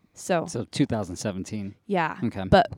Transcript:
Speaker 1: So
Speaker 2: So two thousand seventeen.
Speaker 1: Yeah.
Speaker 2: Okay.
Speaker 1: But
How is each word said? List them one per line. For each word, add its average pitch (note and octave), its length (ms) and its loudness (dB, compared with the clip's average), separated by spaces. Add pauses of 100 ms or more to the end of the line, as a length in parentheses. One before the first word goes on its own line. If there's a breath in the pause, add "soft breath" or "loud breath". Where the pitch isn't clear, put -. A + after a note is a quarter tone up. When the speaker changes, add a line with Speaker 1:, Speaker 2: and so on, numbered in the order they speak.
(160)
Speaker 1:
So E3+ 300 -2
Speaker 2:
So B2+ 200 -6
two - 200 2
thousand G2+ 300 -2
seventeen. F#2+ 580 -6 (140)
Speaker 1:
Yeah. E3+ 360 -2
Speaker 2:
Okay. G#2 240 -2
Speaker 1:
But D4+ 200 8 (100)